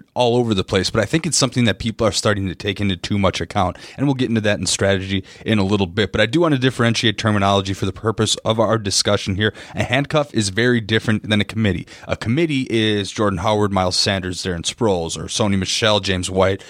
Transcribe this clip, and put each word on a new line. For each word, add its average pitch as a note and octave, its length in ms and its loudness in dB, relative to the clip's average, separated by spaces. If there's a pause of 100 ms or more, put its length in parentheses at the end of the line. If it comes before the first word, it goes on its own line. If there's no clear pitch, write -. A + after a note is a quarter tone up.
(120)
all A#2+ 240 2
over A#2+ 160 2
the F#2+ 120 2
place, F#2+ 260 0
but A2+ 100 2
I G2+ 60 2
think E3 180 -2
it's D#3+ 140 -2
something B2+ 260 2
that G2+ 140 2
people A2+ 280 -2
are G2+ 60 2
starting G2 340 0
to F2+ 80 -4
take G2+ 240 -6
into G2+ 160 0
too G2+ 240 -4
much F#2+ 220 2
account, F2+ 380 -2 (180)
and C3+ 100 0
we'll D3 60 4
get B2 160 0
into A2+ 140 0
that G#2 160 0
in G2 80 -6
strategy F#2+ 580 0 (220)
in A2 120 2
a G2 60 2
little G2 220 2
bit. F#2+ 260 -2
But G#2+ 80 0
I G#2+ 60 4
do C#3+ 140 0
want E3 120 2
to C3+ 80 2
differentiate A#2 560 2
terminology G2 560 2
for G2 140 -4
the F#2 60 -2
purpose A2 420 -2 (100)
of A2 160 0
our A2 160 2
discussion G2+ 600 -2
here. G#2 180 0 (200)
A - 100 -2
handcuff C#3 500 -2
is G#2 160 0
very A#2 320 2
different G#2+ 480 0
than G#2+ 100 2
a G#2 40 0
committee. G#2 420 -2 (200)
A - 120 -2
committee C3+ 500 0
is G#2+ 420 0
Jordan G2+ 280 0
Howard, G#2 340 2
Miles F#2 240 2
Sanders, F#2 460 -2
Darren F2 180 -4
Sproles, F2 560 -2
or E2 80 -8
Sony G2 340 0
Michel, G#2 420 2
James F#2 300 -2
White, F#2+ 400 2